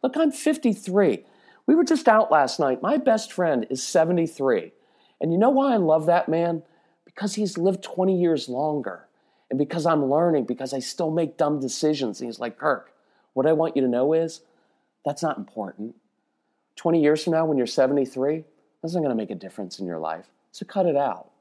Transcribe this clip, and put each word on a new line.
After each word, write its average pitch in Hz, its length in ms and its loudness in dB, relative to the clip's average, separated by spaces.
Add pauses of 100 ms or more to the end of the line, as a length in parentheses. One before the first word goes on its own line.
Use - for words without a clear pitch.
Look, 262 140 -2
I'm 311 160 4
fifty-three. 202 920 0 (400)
We 277 100 6
were 330 100 4
just 277 240 2
out 220 220 4
last 147 300 2
night. 131 220 0
My 285 160 0
best 226 340 0
friend 156 380 0
is 131 120 -6
seventy-three. 151 880 0 (480)
And 165 120 -2
you 170 60 2
know 226 120 6
why 269 220 2
I 233 40 2
love 160 300 2
that 170 220 2
man? 165 360 0 (420)
Because - 300 -6
he's 208 200 -4
lived 185 260 0
twenty 185 380 0
years 165 280 0
longer. 127 580 -4 (420)
And 131 100 -4
because 151 280 -2
I'm 151 240 2
learning, 156 340 2
because 131 300 -8
I 135 60 -4
still 160 300 -6
make 160 260 -2
dumb 151 240 0
decisions. 135 600 -4
And 123 80 -8
he's 113 100 -12
like, 120 200 -8
Kirk, 143 320 -4 (460)
what 135 120 0
I 160 60 4
want 160 240 0
you 139 60 2
to 131 60 2
know 127 240 2
is 160 300 -2 (600)
that's 147 180 -6
not 151 160 -4
important. 104 560 -10 (840)
Twenty 165 240 2
years 151 240 2
from 170 100 0
now, 160 100 2
when 156 140 2
you're 120 80 2
seventy-three, 139 800 0 (380)
that's 165 120 -6
not 175 80 0
gonna 135 120 0
make 110 160 -4
a 104 40 -6
difference 92 440 -12
in 98 80 -8
your 87 120 -6
life. 80 320 -8 (220)
So - 140 -14
cut 190 200 0
it 151 100 2
out. 127 340 -2 (100)